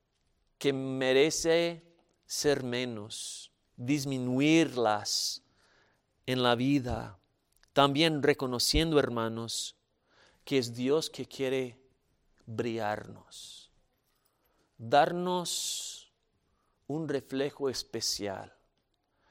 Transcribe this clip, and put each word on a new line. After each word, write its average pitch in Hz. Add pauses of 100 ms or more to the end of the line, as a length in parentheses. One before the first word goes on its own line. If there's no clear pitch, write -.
(560)
que 139
merece 135 (420)
ser 139
menos, 120 (260)
disminuirlas 127 (840)
en 127
la 120
vida. 120 (540)
También 143
reconociendo, 143
hermanos, 113 (680)
que 139
es 117
Dios 139
que 127
quiere 131 (680)
brillarnos, 107 (1080)
darnos 170 (760)
un 151
reflejo 139
especial. 104 (800)